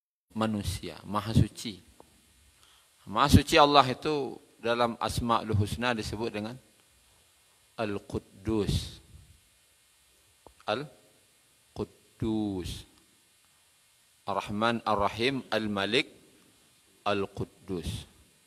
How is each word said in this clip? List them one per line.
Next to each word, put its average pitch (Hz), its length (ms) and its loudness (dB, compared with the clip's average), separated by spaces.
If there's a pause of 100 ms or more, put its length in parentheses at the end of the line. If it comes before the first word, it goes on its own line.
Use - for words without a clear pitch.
(300)
manusia. 104 720 -4
Maha 104 320 -4
suci. 101 480 0 (1300)
Maha 117 160 4
suci 147 320 6
Allah 143 300 8
itu 135 500 -4 (220)
dalam 117 340 2
Asma'ul 113 640 0
Husna 110 320 0
disebut 110 400 -4
dengan 107 240 -8 (1200)
Al-Quddus. - 1300 -4 (1700)
Al-Quddus. - 2000 -6 (1500)
Ar-Rahman, 107 640 -2
Ar-Rahim, 107 640 0
Al-Malik, 107 560 0 (960)
Al-Quddus. - 1040 -4 (400)